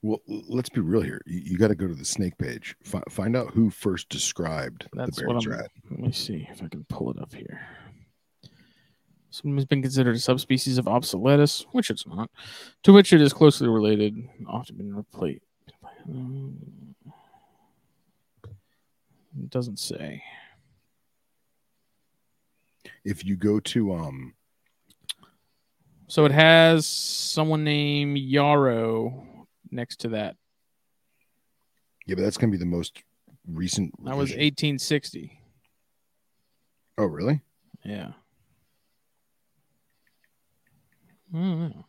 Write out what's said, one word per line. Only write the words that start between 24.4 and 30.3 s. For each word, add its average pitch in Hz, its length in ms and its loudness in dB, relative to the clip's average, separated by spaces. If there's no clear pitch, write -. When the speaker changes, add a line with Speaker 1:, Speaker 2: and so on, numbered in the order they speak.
Speaker 2:
So 151 160 4
it 143 80 6
has 160 540 8
someone - 800 -2
named 143 540 -2
Yarrow 131 1080 2
next 123 300 -10
to 120 100 -6
that. 107 260 -6